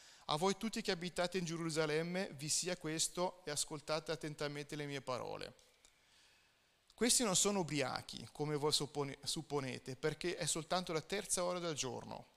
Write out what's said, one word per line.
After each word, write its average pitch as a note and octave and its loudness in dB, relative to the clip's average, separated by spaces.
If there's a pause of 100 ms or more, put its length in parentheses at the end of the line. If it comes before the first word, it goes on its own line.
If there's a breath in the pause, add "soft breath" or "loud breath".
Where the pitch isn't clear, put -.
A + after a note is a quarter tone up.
(260 loud breath)
a D3 4
voi F#3+ 4
tutti A3+ -2
che G3 2
abitate F3 0
in F3+ 0
Gerusalemme, E3 2
vi D3 -6
sia F3 2
questo D#3+ 0
e D3+ -4
ascoltate D#3 -2
attentamente D3 -4
le D3 -4
mie C#3 -4
parole. - -4 (1300 soft breath)
Questi A#3+ 4
non G3 4
sono G3+ 4
ubriachi, C#3 -2
come D3+ -2
voi D3 2
suppone-, C#3+ 0
supponete, C3+ -4
perché D#3 -2
è D#3 -2
soltanto F3 0
la D#3 0
terza - -2
ora F3+ 0
del E3+ -2
giorno. A#2 -4